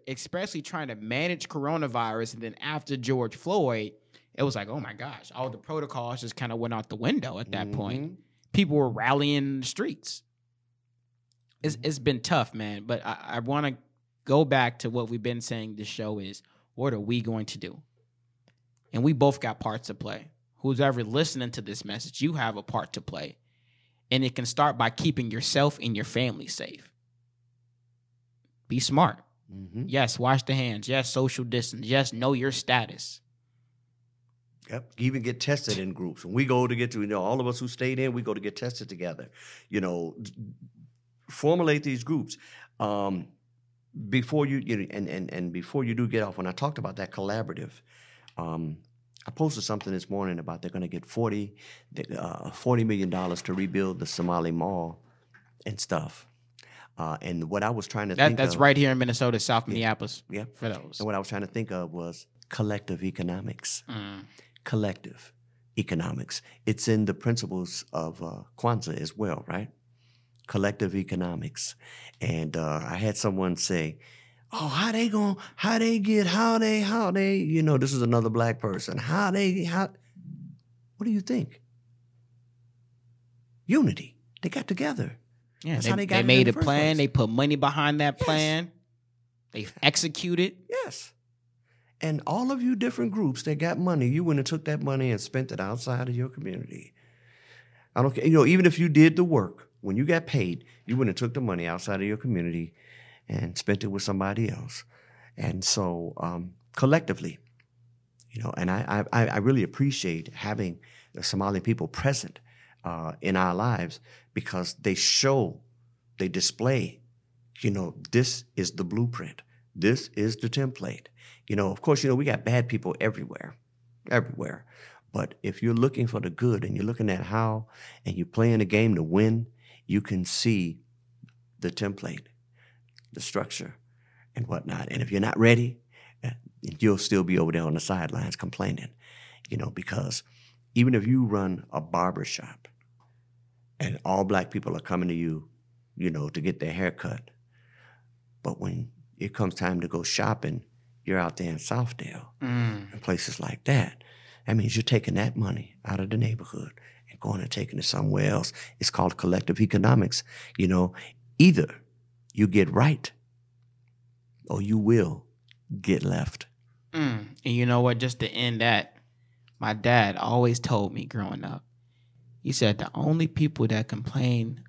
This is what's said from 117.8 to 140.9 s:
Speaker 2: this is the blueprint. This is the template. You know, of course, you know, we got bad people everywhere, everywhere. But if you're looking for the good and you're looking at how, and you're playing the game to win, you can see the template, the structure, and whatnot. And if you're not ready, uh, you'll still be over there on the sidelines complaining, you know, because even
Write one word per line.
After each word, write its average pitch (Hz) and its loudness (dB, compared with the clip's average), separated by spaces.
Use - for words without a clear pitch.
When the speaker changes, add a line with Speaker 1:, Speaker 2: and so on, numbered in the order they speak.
Speaker 2:
this - 2
is 92 -2
the 98 -4
blueprint. 104 -4
This 107 2
is 110 0
the 120 -4
template. 131 -4
You 107 0
know, 98 2
of 95 -8
course, 147 4
you 139 2
know, 127 6
we 135 2
got 127 0
bad 120 2
people 107 -2
everywhere, - -4
everywhere. - -2
But - -4
if 98 -4
you're 117 2
looking 123 2
for 113 -4
the 90 -4
good 110 0
and 101 -4
you're 95 0
looking 113 0
at 92 0
how, 110 0
and 92 -4
you're 87 -2
playing 113 4
the 104 4
game 107 4
to 80 0
win, 110 4
you 101 2
can 92 -2
see 92 0
the - -2
template, 98 -6
the - -12
structure, - -6
and 120 -4
whatnot. - -6
And 120 -4
if 120 -4
you're 98 2
not 104 0
ready, 117 6
uh, 123 -4
you'll 104 6
still 95 4
be 90 2
over 82 4
there 82 0
on 78 0
the 80 0
sidelines - -2
complaining, - -4
you - -4
know, - -4
because 92 -6
even 123 6